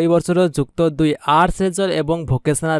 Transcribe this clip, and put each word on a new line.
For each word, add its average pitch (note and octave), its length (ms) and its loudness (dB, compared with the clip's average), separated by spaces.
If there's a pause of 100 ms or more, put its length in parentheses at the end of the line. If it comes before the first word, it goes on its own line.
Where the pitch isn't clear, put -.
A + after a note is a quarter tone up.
ଏଇ E3+ 40 2
ବର୍ଷର E3+ 320 2 (120)
ଯୁକ୍ତ - 280 -4 (120)
ଦୁଇ D3+ 200 0 (160)
ଆର୍ଟସ E3 340 2
ରେଜଲ୍ଟ F#3+ 340 -2
ଏବଂ D#3 220 -2 (140)
ଭୋକେସନାଲ D3+ 480 -2